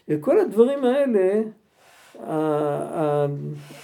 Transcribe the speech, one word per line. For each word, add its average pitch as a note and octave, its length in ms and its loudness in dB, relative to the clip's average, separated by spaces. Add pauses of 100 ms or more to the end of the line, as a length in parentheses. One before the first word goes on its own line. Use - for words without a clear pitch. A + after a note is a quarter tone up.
(200)
כל F4 200 2
הדברים C4 440 2
האלה, A3 580 2 (800)
ה-, - 120 -10 (680)
ה-, D3 260 0 (580)